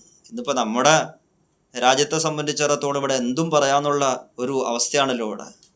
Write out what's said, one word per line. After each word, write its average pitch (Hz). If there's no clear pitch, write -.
ഇന്നിപ്പോൾ 120
നമ്മുടെ 123
രാജ്യത്തെ 135
സംബന്ധിച്ചിടത്തോളം 147
ഇവിടെ 135
എന്തും 135
പറയാന്നുള്ള 143
ഒരു 135
അവസ്ഥയാണല്ലോ 120
ഇവിടെ. 90